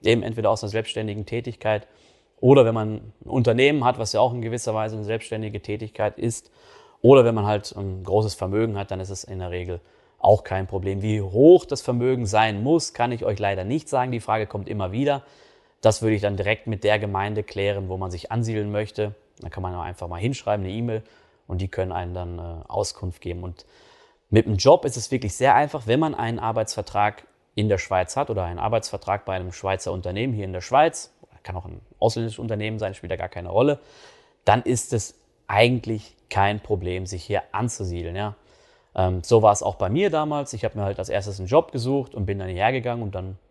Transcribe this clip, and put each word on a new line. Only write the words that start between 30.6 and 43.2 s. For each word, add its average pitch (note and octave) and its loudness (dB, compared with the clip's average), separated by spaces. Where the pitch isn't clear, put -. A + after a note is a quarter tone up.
Schweiz, D3+ 2
kann F#2 -10
auch F2+ -10
ein E2 -16
ausländisches A2+ -2
Unternehmen A2 -6
sein, G2 -4
spielt F#2+ -12
da F#2 -6
gar E2 -8
keine F2 -12
Rolle, C3 2
dann A2+ 4
ist - -2
es - -4
eigentlich A2+ 2
kein G2+ 2
Problem, F#2 -4
sich F2+ -10
hier G2+ -2
anzusiedeln, F2+ -6
ja. G#2+ -6
Ähm, F#2 0
so A2 6
war G#2 10
es G2+ 2
auch - -4
bei F#2+ -2
mir F3+ 2
damals. D3+ -4
Ich A2 -8
habe G#2+ -4
mir G2+ -2
halt G2 -4
als F#2+ -8
erstes G2 -4
einen F#2+ -6
Job C#3 4
gesucht C3 -4
und G2+ -2
bin G2 -2
dann F#2+ -8
hierher F#2+ 0
gegangen A#2+ -4
und G2 -8
dann F#2+ -10